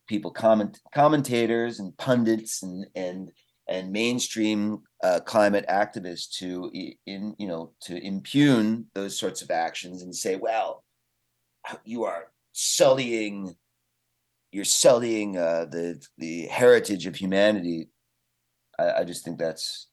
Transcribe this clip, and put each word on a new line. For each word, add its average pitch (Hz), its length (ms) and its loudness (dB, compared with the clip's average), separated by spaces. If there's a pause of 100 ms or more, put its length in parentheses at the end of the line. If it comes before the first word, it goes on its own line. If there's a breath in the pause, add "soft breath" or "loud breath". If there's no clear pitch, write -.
people, 101 240 -4
comment-, 110 480 2 (140)
commentators 120 840 2
and 95 180 -12
pundits 113 640 2
and, 95 240 -10 (100)
and, 92 360 -8 (360)
and 92 240 -6
mainstream, 107 920 -2 (220)
uh, 90 160 4
climate 101 500 2
activists 92 680 -4
to 90 380 -8
i-, 82 200 -12 (100)
in, 101 320 -10
you 104 100 -8
know, 82 260 -8 (100)
to 87 200 -10
impugn 113 880 2
those 98 240 -6
sorts 95 240 -6
of - 100 -8
actions 85 500 -4
and 90 140 -12
say, 95 200 -2
"Well, 95 480 -4 (1000)
you 113 200 -4
are 87 260 -8 (220)
sullying, 113 1000 2 (960)
you're 95 140 -6
sullying, 113 720 4
uh, 85 320 0
the, 85 340 -6 (140)
the 82 300 -8
heritage 113 580 4
of 92 100 -8
humanity." 95 760 0 (880)
I, 85 140 2
I 85 100 0
just 85 200 -8
think 82 140 -8
that's, - 560 -6